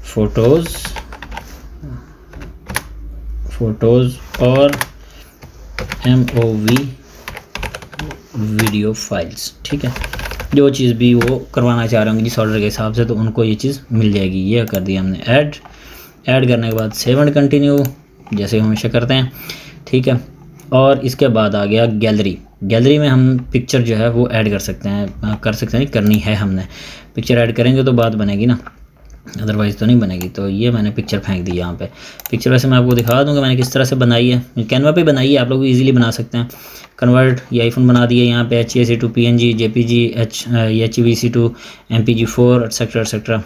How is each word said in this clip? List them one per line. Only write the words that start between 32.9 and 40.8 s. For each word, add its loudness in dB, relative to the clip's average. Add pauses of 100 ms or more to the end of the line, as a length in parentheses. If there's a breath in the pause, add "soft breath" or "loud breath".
दिखा 2
दूँगा 0
मैंने 0
किस -2
तरह 2
से -2
बनाई 4
है, 0 (120)
Canva 2
पे 4
बनाई 2
है, 4
आप 2
लोग 0
भी 0
easily 4
बना 4
सकते -6
हैं। -4 (480 loud breath)
Convert, 4 (120)
ये 2
iPhone 2
बना 4
दिया 4
यहाँ 2
पे, 0
एच -2
ई 2
आई 4
सी 2
to -2
P 0
एन 4
जी, 2
जे 0
पी 0
जी, 0
एच, -4
अ, 0
ये 2